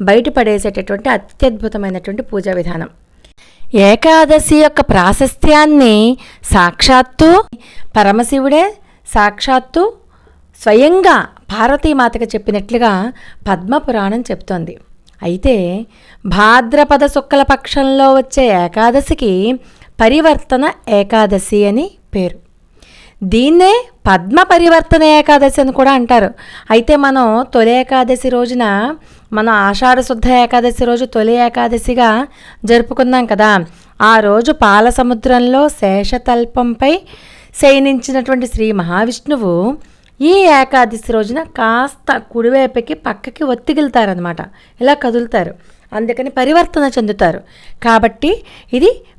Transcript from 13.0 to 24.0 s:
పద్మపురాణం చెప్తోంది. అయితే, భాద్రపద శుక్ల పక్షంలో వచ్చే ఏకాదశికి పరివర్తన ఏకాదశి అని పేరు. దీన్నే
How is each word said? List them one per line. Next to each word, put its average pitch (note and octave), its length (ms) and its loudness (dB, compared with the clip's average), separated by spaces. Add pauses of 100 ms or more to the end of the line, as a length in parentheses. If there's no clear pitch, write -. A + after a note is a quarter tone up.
పద్మపురాణం G#3+ 720 -4
చెప్తోంది. F3+ 580 -10 (440)
అయితే, F#3+ 640 -2 (400)
భాద్రపద B3 800 2
శుక్ల C#4 360 -2
పక్షంలో C4+ 720 2
వచ్చే B3+ 500 0
ఏకాదశికి A3+ 880 -2 (460)
పరివర్తన C#4+ 720 0 (180)
ఏకాదశి G3+ 800 0
అని B3+ 240 -2 (240)
పేరు. F3+ 240 -4 (840)
దీన్నే E4+ 640 2 (240)